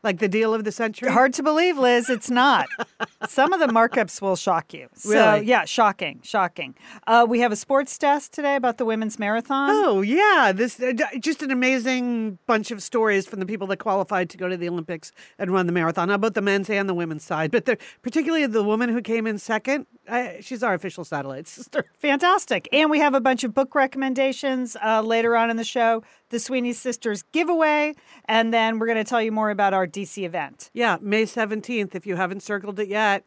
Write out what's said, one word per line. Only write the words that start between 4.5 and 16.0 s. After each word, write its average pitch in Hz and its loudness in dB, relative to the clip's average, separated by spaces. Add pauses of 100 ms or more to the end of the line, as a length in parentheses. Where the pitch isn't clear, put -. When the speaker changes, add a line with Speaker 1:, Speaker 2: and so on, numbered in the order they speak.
Speaker 2:
you. 135 -16
So, - -10 (240)
Speaker 1:
Really? 208 0
Speaker 2:
yeah, 220 4
shocking, 202 0
shocking. 175 -4 (320)
Uh, 233 8
we 233 2
have 240 4
a 208 -2
sports 269 0
desk 285 0
today 285 0
about 247 0
the 247 -2
women's 220 -2
marathon. 233 -2
Speaker 1:
Oh, 339 4
yeah. 294 4
This, 226 -2
uh, 254 -2
d-, 269 -4
just 302 -4
an 285 -6
amazing 247 -2
bunch 220 0
of 208 -10
stories 214 0
from 202 -12
the 190 -4
people 196 -6
that 190 -4
qualified 190 -2
to - -18
go 180 -6
to 185 -4
the 175 -6
Olympics 170 -8 (280)
and 190 -4
run 185 2
the 175 0
marathon, 175 0